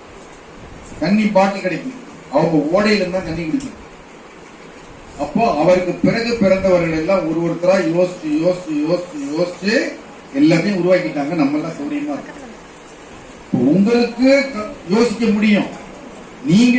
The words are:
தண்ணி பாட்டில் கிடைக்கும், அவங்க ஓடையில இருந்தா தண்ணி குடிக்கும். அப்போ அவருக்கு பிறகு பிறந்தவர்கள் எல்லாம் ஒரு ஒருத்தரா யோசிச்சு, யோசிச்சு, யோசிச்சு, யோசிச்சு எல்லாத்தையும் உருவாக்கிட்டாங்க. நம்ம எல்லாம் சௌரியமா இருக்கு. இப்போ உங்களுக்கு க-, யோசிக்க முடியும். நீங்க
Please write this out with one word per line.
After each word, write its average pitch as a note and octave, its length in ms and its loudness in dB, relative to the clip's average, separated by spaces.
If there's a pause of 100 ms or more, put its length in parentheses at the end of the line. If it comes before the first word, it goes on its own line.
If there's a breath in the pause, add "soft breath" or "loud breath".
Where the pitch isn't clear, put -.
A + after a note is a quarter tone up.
(1000)
தண்ணி G#3 260 2
பாட்டில் G3 360 2
கிடைக்கும், D#3 360 -6 (340)
அவங்க E3 240 2 (160)
ஓடையில G#3 280 2
இருந்தா F3+ 180 -2
தண்ணி E3 260 -6
குடிக்கும். D3 320 -6 (1400)
அப்போ A3+ 220 -2 (160)
அவருக்கு F3+ 340 2
பிறகு A3+ 420 0
பிறந்தவர்கள் F#3 640 2
எல்லாம் F3 300 0
ஒரு D#3+ 120 -2
ஒருத்தரா E3+ 360 0 (100)
யோசிச்சு, F3 500 -2
யோசிச்சு, E3+ 440 -2
யோசிச்சு, D#3+ 380 -4 (120)
யோசிச்சு F3+ 420 -4 (640)
எல்லாத்தையும் F3 460 2
உருவாக்கிட்டாங்க. D#3+ 540 0
நம்ம D3 220 0
எல்லாம் D#3+ 220 -6
சௌரியமா D4 340 -6
இருக்கு. - 220 -12 (1080)
இப்போ - 160 -4 (120)
உங்களுக்கு A#3 600 4 (220)
க-, D#4 200 -8 (160)
யோசிக்க A3+ 380 2
முடியும். G#3 420 2 (760)
நீங்க A#3+ 340 4